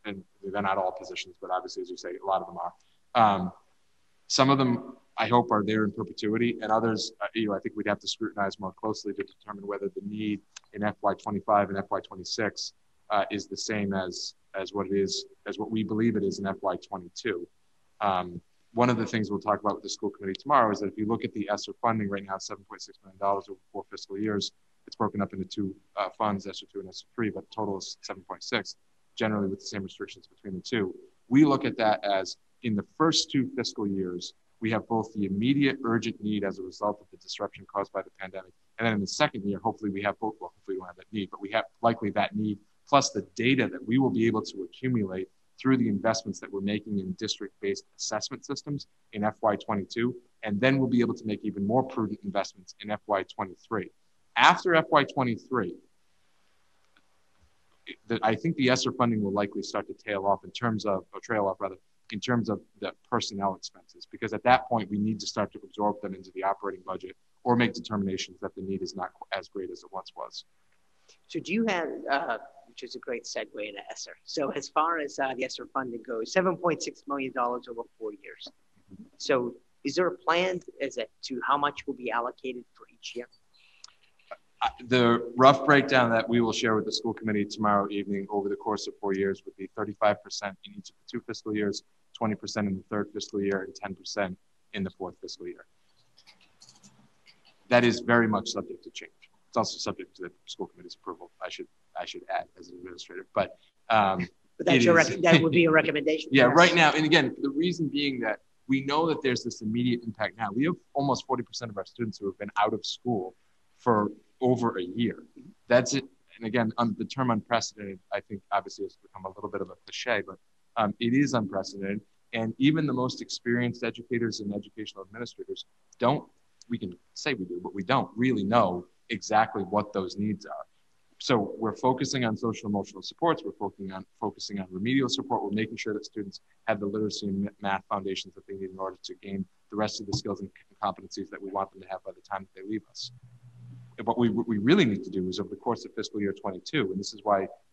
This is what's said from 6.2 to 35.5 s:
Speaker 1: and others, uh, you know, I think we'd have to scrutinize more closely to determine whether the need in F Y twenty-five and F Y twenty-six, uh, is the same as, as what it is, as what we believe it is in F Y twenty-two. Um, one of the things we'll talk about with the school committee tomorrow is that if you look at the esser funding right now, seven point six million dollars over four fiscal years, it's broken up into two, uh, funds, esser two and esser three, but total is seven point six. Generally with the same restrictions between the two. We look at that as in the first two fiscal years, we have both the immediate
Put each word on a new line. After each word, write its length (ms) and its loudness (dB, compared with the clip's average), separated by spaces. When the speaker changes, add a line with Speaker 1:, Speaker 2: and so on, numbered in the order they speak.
Speaker 1:
and 120 0
others, 480 2
uh, 140 -2
you 120 0
know, 80 0
I 60 -4
think 160 -8
we'd 100 -4
have 140 0
to 80 -8
scrutinize 500 -4
more 140 -6
closely 400 -4
to 100 -6
determine 420 -12
whether 240 -4
the 160 -8
need 360 -4
in 100 -6
F 180 0
Y 140 2
twenty-five 540 2
and 100 -4
F 100 -4
Y 120 -2
twenty-six, 720 -6
uh, 200 4
is 160 -4
the 100 -10
same 380 -2
as, 400 -6
as 160 -6
what 160 -4
it 100 0
is, 280 -2
as 100 -6
what 140 -6
we 140 0
believe 320 2
it 80 2
is 160 -2
in 60 -4
F 140 -2
Y 140 0
twenty-two. 580 -6
Um, 400 0
one 160 4
of 80 2
the 80 -2
things 240 -2
we'll 80 -2
talk 220 0
about 160 0
with 80 -14
the 40 -10
school 220 -4
committee 280 -6
tomorrow 340 4
is 80 -2
that 80 -2
if 100 -6
you 80 -2
look 180 0
at 80 -6
the 160 -4
esser 320 -4
funding 300 0
right 160 -6
now, 120 -6
seven 300 -12
point 140 -16
six 220 -18
million 160 -20
dollars 280 2
over 120 -14
four 160 -8
fiscal 300 -10
years, 320 -2
it's 80 -18
broken 260 -2
up 100 -2
into 120 -6
two, 280 -4
uh, 120 -2
funds, 300 0
esser 220 -12
two 100 -10
and 80 -12
esser 260 -16
three, 160 0
but 220 -10
total 260 -2
is 240 -12
seven 220 -12
point 180 -14
six. 320 -4
Generally 320 0
with 120 -6
the 60 -20
same 160 -6
restrictions 440 -14
between 260 -14
the 80 -8
two. 340 -2
We 180 10
look 180 4
at 140 -2
that 260 4
as 320 0
in 120 0
the 80 -2
first 320 4
two 260 2
fiscal 300 -4
years, 480 -4
we 120 0
have 160 -2
both 260 0
the 100 -2
immediate 600 2